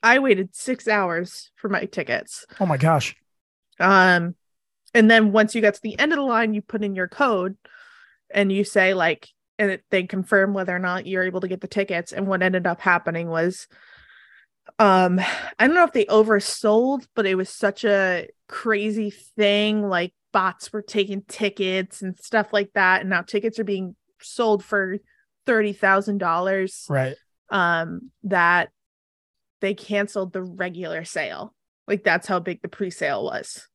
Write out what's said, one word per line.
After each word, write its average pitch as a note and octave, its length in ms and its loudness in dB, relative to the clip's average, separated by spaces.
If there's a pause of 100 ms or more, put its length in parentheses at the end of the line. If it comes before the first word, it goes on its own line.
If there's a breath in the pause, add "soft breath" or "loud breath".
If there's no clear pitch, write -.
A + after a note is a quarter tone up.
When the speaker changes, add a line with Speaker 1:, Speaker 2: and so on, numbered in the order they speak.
Speaker 1:
I A#3+ 180 6
waited G3 340 2
six - 340 -6
hours F3+ 680 -2
for - 140 -8
my G3 160 -4
tickets. - 600 -8 (140)
Speaker 2:
Oh G3 60 0
my D#3 120 0
gosh. D3+ 380 2 (640)
Speaker 1:
Um, F3+ 560 4 (580)
and A3 160 8
then A3 220 6
once G#3+ 240 2
you A3+ 60 -2
get G#3 140 4
to - 60 -20
the A3 160 -10
end D4 140 2
of E4 60 0
the C#4+ 60 -2
line, A3+ 300 0
you G#3 80 -4
put G#3 220 -6
in G3 120 -4
your F#3 120 -4
code G#3 480 -2 (760 loud breath)
and G3 180 2
you G3 120 0
say, G3 300 2
like, E3+ 360 -2 (280)
and G3+ 140 0
it, F#3 200 -8
they F#3 120 0
confirm F#3+ 500 0
whether F#3 220 -4
or F3+ 40 -4
not F#3 280 -6
you're F#3 160 -2
able F#3 180 -4
to F#3+ 60 -6
get F#3 140 -8
the F#3+ 60 -14
tickets. F#3 440 -4
And G3 160 -6
what F#3 160 0
ended F#3 240 0
up F3 140 -4
happening E3+ 480 0
was E3 380 -2 (1120 soft breath)
um, F#3 400 6 (400 loud breath)
I A3 80 4
don't D#4 80 4
know F4+ 80 6
if - 100 0
they A3 120 2
oversold, A3 1000 2 (100)
but A3 100 0
it F#3+ 100 0
was F#3 140 -4
such G3+ 360 -4
a F#3+ 420 0 (200)
crazy G#3+ 640 -4
thing. G#3 760 0
Like, F3+ 260 -2 (180)
bots F#3 420 -2
were G#3+ 80 -6
taking G3+ 420 -4
tickets F#3+ 800 -4
and F#3 160 -10
stuff - 360 -2
like G3+ 200 -2
that. F#3 280 2
And F#3+ 80 -6
now F3+ 120 0
tickets A3+ 380 -4
are A3 40 -2
being F#3+ 320 -6 (260)
sold G#3+ 420 -2
for G3 340 -4 (480)
thirty G#3+ 280 0
thousand G3 460 2
dollars. F#3+ 680 -2
Speaker 2:
Right. C3+ 260 -2 (340)
Speaker 1:
Um, E3+ 600 -2 (120)
that F3 460 2 (920)
they F#3+ 140 -2
canceled G3+ 580 -4
the F#3+ 80 -6
regular F3 640 -8
sale. D#3 480 -8 (340)
Like, G3+ 160 -4
that's E3+ 240 0
how F#3+ 120 -2
big E3+ 220 -8
the - 80 -12
pre-sale D3 540 -6
was. - 520 -10